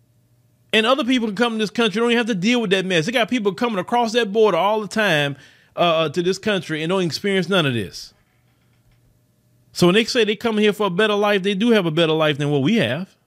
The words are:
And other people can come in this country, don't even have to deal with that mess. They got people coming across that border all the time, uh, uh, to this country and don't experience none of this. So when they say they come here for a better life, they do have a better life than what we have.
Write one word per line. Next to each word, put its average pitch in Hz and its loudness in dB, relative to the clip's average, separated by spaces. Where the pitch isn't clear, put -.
And 220 2
other 269 2
people 233 0
can 196 -6
come 233 0
in 220 -6
this 214 -2
country, 226 -2
don't 240 0
even 233 2
have 233 -2
to 233 -2
deal 233 0
with 208 -2
that 190 0
mess. 175 0
They 226 -4
got 233 0
people 208 -2
coming 226 -2
across 233 -2
that 233 0
border 208 4
all 208 0
the 202 -8
time, 151 0
uh, - -6
uh, 160 2
to 175 -4
this 185 -2
country 175 -4
and 165 -4
don't 190 0
experience 185 -2
none 180 2
of 135 0
this. 101 -8
So - 2
when 175 4
they 226 4
say 226 0
they 214 -2
come 220 -2
here 208 4
for 208 -2
a - -2
better 208 0
life, 208 0
they 202 0
do 226 0
have 208 4
a 160 0
better 160 2
life 156 0
than 143 -2
what 143 2
we 202 2
have. 151 -2